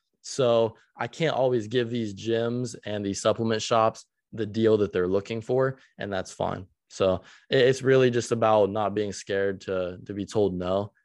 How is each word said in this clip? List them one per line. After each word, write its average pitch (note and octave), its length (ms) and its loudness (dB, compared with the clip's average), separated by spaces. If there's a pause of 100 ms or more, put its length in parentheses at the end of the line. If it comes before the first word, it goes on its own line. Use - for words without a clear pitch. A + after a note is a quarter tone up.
(220)
So A#2 540 2 (200)
I A#2+ 100 -6
can't C#3 300 -2
always B2 320 0
give A#2+ 220 0
these A2+ 240 -4
gyms A2+ 600 -4 (100)
and G#2 200 -6
these G2 160 -4
supplement A2 420 0
shops A2+ 420 2 (280)
the G#2+ 140 -6
deal A2 320 4
that G2+ 140 0
they're F2+ 160 0
looking G2+ 320 -2
for, C3 380 -2 (200)
and G#2 140 -8
that's F#2 200 -6
fine. F#2+ 340 -6 (220)
So F#2 340 0 (280)
it, C3+ 80 4
it's C3 240 4
really C3 280 4
just A#2 220 -2
about A2 380 4
not G2+ 240 -2
being G#2 180 -2
scared G2 500 -4
to, F#2 440 -6
to G2+ 60 -10
be G2 140 -6
told G2 280 0
no. F#2 380 -2 (120)